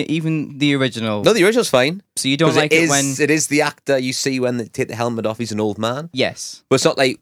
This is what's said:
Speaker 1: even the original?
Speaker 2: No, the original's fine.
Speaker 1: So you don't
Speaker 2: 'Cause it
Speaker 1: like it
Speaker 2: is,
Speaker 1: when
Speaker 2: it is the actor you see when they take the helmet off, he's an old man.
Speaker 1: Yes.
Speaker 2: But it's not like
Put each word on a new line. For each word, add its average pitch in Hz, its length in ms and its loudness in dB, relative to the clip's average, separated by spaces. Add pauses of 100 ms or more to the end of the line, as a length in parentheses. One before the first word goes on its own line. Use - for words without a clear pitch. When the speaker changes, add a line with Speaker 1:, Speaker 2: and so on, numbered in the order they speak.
(120)
Speaker 1:
even 156 460 -4
the 143 180 2
original? 113 480 -2
Speaker 2:
No, 190 80 6
the 220 120 2
original's 220 260 2
fine. 139 320 2 (140)
Speaker 1:
So - 120 -4
you 139 80 2
don't 156 140 2
Speaker 2:
'Cause 127 80 0
it - 20 4
Speaker 1:
like 151 120 0
it 160 120 6
Speaker 2:
is, 160 60 2
Speaker 1:
when 139 140 4 (140)
Speaker 2:
it 143 120 2
is 156 180 2
the 147 140 2
actor 143 360 -2
you 127 140 -2
see 131 260 -2
when 123 200 0
they 110 80 -6
take - 220 -6
the - 60 -10
helmet 113 320 -2
off, 110 120 -4
he's 113 140 -6
an 107 80 -4
old 107 180 -2
man. 127 340 -4
Speaker 1:
Yes. - 560 -4
Speaker 2:
But 135 80 4
it's - 80 2
not 160 140 2
like 131 240 0